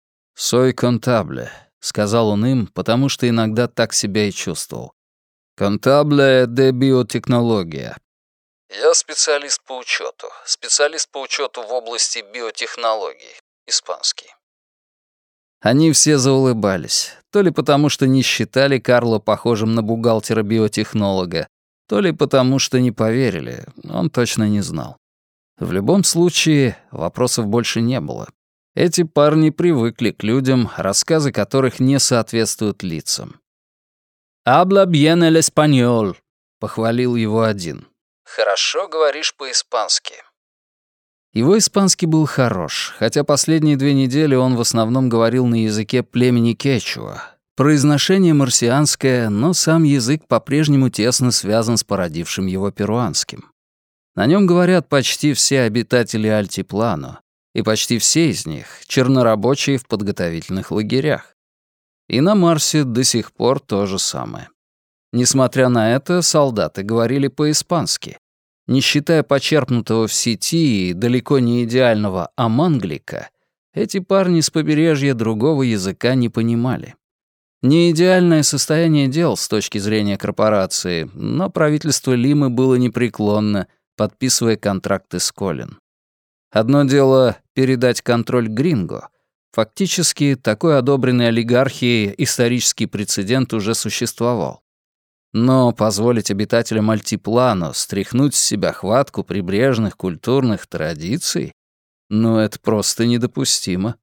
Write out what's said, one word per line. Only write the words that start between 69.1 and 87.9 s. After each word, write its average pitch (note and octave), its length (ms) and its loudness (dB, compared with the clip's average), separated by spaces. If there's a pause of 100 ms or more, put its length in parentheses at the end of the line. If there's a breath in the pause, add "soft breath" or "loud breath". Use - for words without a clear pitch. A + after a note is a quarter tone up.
почерпнутого B2 800 0
в G2+ 60 -6
сети A#2 800 0
и - 20 -4
далеко A#2+ 480 0
не A#2+ 240 0
идеального A2 720 0
аманглика, A2+ 920 -2 (420)
эти - 260 -4
парни F3+ 440 2
с - 80 -2
побережья D3+ 640 2
другого A#2 480 0
языка A2 520 0
не B2 140 2
понимали. A#2 680 -4 (640)
Не E3 300 4
идеальное E3+ 540 4
состояние D3+ 640 0
дел C#3+ 280 0
с - 120 -8
точки G#2+ 300 -4
зрения G#2 380 0
корпорации, F#2+ 960 -2
но B2+ 360 -4
правительство D3+ 600 0
Лимы C3+ 380 2
было B2+ 260 2
непреклонно, G#2+ 920 0 (300)
подписывая A2+ 600 0
контракты G2 640 -4
с - 140 -4
Колин. E2 480 -8 (720)
Одно C3 320 4
дело — C3 540 4 (160)
передать B2+ 460 2